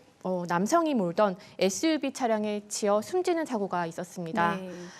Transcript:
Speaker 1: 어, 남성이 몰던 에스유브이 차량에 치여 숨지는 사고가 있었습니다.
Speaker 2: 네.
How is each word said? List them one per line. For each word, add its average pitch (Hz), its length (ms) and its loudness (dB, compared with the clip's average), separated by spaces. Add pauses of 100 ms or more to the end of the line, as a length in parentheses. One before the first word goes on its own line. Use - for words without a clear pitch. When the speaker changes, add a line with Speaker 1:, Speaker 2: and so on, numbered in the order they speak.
(240)
Speaker 1:
어, 180 240 -2
남성이 269 480 2
몰던 190 420 2 (220)
에스유브이 277 540 2
차량에 214 540 0
치여 208 360 0
숨지는 349 420 0
사고가 190 400 -2
있었습니다. 170 720 -2
Speaker 2:
네. 185 160 -10 (280)